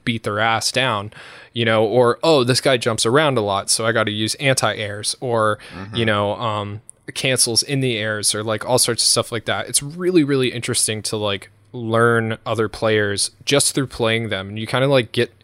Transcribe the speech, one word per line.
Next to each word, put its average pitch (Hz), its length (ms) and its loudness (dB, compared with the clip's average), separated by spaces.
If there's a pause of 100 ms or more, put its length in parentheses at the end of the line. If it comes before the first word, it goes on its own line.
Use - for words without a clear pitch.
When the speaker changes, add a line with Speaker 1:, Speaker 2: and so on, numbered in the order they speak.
Speaker 1:
beat 117 200 -2
their 104 160 -2
ass 113 300 2
down, 110 400 -2 (440)
you 117 100 0
know, 110 220 4
or, 117 360 4
"Oh, 156 220 4
this 123 160 2
guy 135 160 2
jumps 117 300 -2
around 139 320 2
a 107 40 0
lot, 98 280 -2
so 113 160 0
I 117 60 2
gotta 110 200 2
use 107 220 -2
anti-airs," 107 880 -2
or, 110 360 0 (160)
Speaker 2:
Mm-hmm. 98 220 -10
Speaker 1:
you 117 80 0
know, 104 300 0
um, 104 480 -6 (320)
cancels 123 480 0
in 139 180 -2
the 123 160 0
airs, 107 380 -2
or, 107 80 -4
like, 107 240 -4
all 123 120 2
sorts - 240 0
of - 60 2
stuff - 240 0
like 113 140 -6
that. 104 240 -4
It's - 120 -2
really, 175 400 2
really 135 300 0
interesting 117 520 -4
to, - 120 -6
like, 101 320 -4 (260)
learn 113 720 2
other 110 220 0
players 104 640 0 (120)
just - 300 2
through 143 140 -2
playing 113 420 -2
them. 95 200 -6
And 107 80 -8
you 110 80 -6
kinda, 131 220 0
like, 131 240 2
get, 117 200 0 (120)